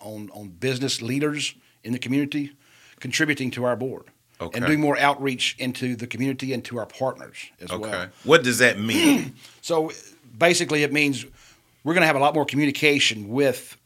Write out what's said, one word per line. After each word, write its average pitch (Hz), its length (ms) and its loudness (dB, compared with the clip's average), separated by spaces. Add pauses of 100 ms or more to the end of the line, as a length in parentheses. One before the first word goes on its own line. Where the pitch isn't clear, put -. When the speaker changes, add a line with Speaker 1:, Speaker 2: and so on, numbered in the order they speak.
Speaker 1:
on, 104 320 -12
on 104 140 -14
business 123 540 -4
leaders 143 540 -2 (280)
in 113 80 -6
the 123 80 -4
community 143 540 -2 (480)
contributing 135 500 -2
to 123 140 -4
our 123 100 0
board. 117 300 -8 (340)
Speaker 2:
Okay. 85 160 -10
Speaker 1:
And 120 120 -2
doing 151 120 4
more 147 200 2
outreach 135 580 0
into 127 380 -4
the 113 100 -8
community 131 480 -4
and 117 120 -6
to 120 120 -10
our 107 80 -6
partners - 520 -6 (220)
as 87 120 -12
Speaker 2:
Okay. 90 180 -6
Speaker 1:
well. 92 180 -4 (160)
Speaker 2:
What 156 200 8
does 120 160 0
that 113 200 4
mean? 185 540 2 (160)
Speaker 1:
<clears throat> - 140 -20
So 160 280 -2 (460)
basically 156 460 2
it 139 100 0
means 143 320 0 (580)
we're 156 120 0
gonna 180 100 6
have 156 100 4
a 135 40 0
lot 147 160 4
more 147 100 2
communication 139 840 0
with, 131 460 0 (100)